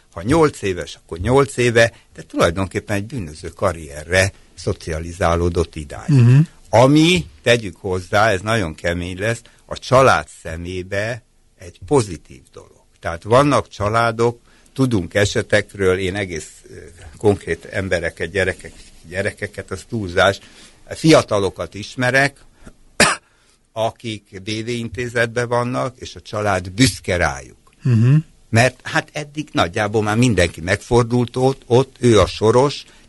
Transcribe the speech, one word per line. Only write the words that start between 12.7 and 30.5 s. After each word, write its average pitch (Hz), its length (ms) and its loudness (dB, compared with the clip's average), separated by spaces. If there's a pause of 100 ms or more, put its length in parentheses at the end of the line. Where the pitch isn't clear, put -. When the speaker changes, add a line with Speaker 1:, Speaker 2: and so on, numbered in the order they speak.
Speaker 1:
Tehát 85 240 -8
vannak 127 460 4
családok, 117 680 0 (340)
tudunk 117 400 -2
esetekről, 101 840 0
én 95 180 -4
egész, 87 320 -8 (220)
ö, - 40 -20 (440)
konkrét 95 480 0
embereket, 87 680 -4
gyerekek-, 92 420 -4 (360)
gyerekeket, 95 600 -8
az 95 180 -10
túlzás, 95 500 0 (500)
fiatalokat 104 840 0
ismerek, 127 640 -2 (600)
<coughs> - 100 4 (640)
akik 110 720 -8
B 101 60 -10 (160)
V - 20 -8
intézetben 120 800 -4
vannak, 123 520 -4
és - 160 -16
a 85 60 -16
család 101 500 -4
büszke 101 440 0
rájuk. 69 420 -4 (260)
Speaker 2:
Mhm. 123 320 4 (340)
Speaker 1:
Mert 120 340 2
hát - 300 -4
eddig 147 380 -10
nagyjából 104 520 -2
már 107 140 0
mindenki 92 440 0